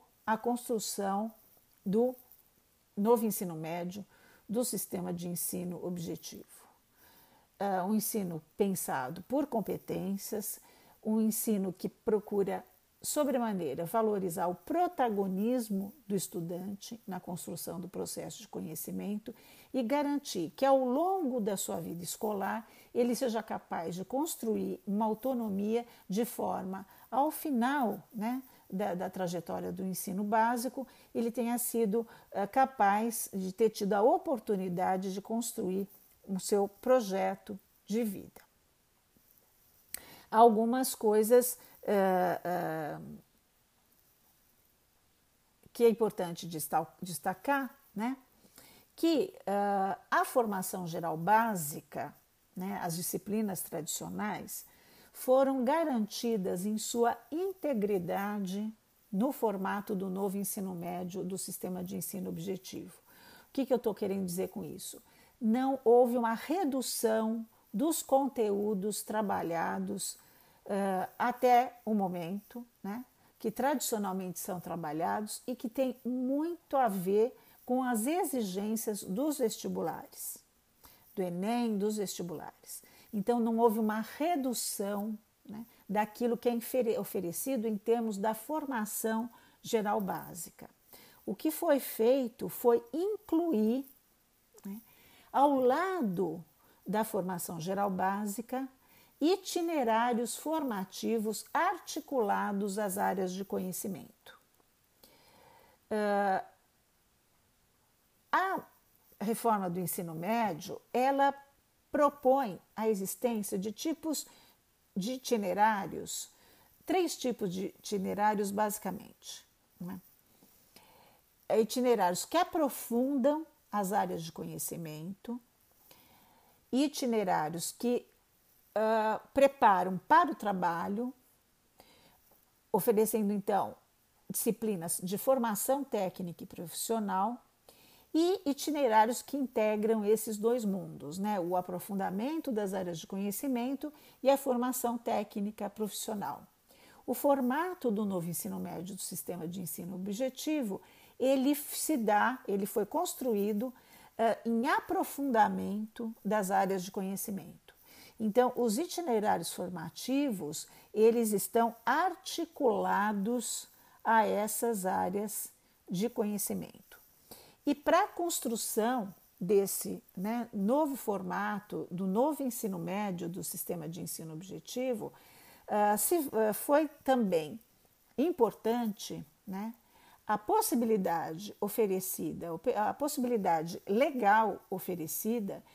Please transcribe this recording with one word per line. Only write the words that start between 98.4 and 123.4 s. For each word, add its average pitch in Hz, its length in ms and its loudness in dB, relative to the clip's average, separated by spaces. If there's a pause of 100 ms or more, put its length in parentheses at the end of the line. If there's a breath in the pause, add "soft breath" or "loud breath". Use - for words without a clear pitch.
itinerários 247 1200 2
formativos 220 1160 -2
articulados 208 1300 0
às 202 180 -2
áreas 190 360 0
de 196 100 -8
conhecimento. 190 960 -8 (1500 soft breath)
Ah, 202 540 2 (1900)
a 359 300 2 (580)
reforma 208 500 0
do 175 120 -4
ensino 170 340 -6
médio, 180 640 -4 (120)
ela 277 400 4 (580)
propõe 277 680 4 (160)
a 220 140 0
existência 214 720 -2
de 208 140 -4
tipos 311 520 -4 (720 loud breath)
de 202 180 -2
itinerários, 208 1160 0 (560 soft breath)
três 349 320 2
tipos 220 360 -2
de 190 120 -4
itinerários, 202 840 0
basicamente, - 960 -4 (340)
né? 185 200 -10 (1500 soft breath)
Itinerários 220 720 2
que - 140 0
aprofundam 294 1080 2 (240)